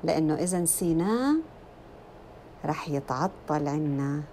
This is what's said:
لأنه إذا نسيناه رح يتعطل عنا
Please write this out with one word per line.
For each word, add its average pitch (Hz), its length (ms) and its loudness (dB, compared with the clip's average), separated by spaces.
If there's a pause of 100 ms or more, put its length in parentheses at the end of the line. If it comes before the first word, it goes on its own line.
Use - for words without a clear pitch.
لأنه 156 300 4
إذا 180 260 0
نسيناه 190 720 2 (1300)
رح 156 240 -2
يتعطل 143 800 -2
عنا 143 540 0 (100)